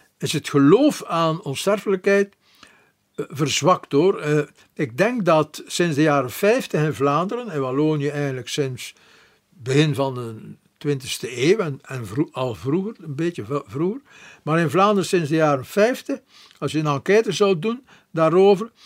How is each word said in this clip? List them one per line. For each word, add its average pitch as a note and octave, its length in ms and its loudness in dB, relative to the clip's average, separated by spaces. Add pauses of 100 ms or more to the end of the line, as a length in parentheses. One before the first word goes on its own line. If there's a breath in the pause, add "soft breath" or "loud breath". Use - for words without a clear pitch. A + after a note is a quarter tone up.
(180 loud breath)
is - 160 -6
het - 160 -6
geloof F#3 540 6
aan E3 380 -2
onsterfelijkheid, G3 960 0 (800 soft breath)
eh, - 140 -8
verzwakt, D3 600 0
hoor. E3+ 280 2
Eh, D3+ 200 0 (340 soft breath)
ik B2+ 240 -6
denk A3 280 0
dat D#3 400 2
sinds E3+ 300 -2
de C#3+ 60 2
jaren C#3+ 300 2
vijftig G#3 520 0
in D3+ 100 -2
Vlaanderen, F3 580 -2
in D3+ 80 -6
Wallonië C#3+ 500 0
eigenlijk C#3 380 -6
sinds C3+ 460 -6 (560 soft breath)
begin C#3 460 0
van C3+ 180 -2
de A#2 220 -8 (420)
twintigste C3 720 -4
eeuw G#3+ 80 4
en, D#3 240 -6
en B2 260 -10
vro-, A#2 240 -4
al B2+ 240 -6
vroeger, F#3+ 440 -4
een D#3+ 160 -12
beetje E3 300 -6
v-, C#3+ 200 -6
vroeger, F3 360 -6 (420 loud breath)
maar D#3 160 0
in E3 100 0
Vlaanderen G3 360 2
sinds E3+ 240 -2
de E3 60 0
jaren D3 300 2
vijftig, B3 540 0 (380 soft breath)
als D3+ 140 -6
je D3 80 -2
een D#3 60 -2
enquête F#3+ 460 2
zou G3 280 2
doen A#3 260 -4 (260 soft breath)
daarover, F#3 600 4 (140 loud breath)